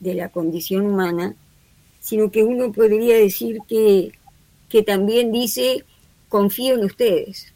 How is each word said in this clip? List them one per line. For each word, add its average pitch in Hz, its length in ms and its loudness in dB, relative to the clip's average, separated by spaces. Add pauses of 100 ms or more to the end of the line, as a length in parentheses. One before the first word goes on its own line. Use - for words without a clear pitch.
de 180 140 -6
la 175 160 -8
condición 175 560 -4
humana, 185 500 -4 (640)
sino 214 320 -2
que 220 100 2
uno 240 300 0
podría 220 460 2
decir 220 500 0
que, 214 420 2 (580)
que 214 140 2
también 214 480 0
dice, 247 540 -2 (440)
"Confío 214 460 0
en 226 100 0
ustedes. 196 720 -2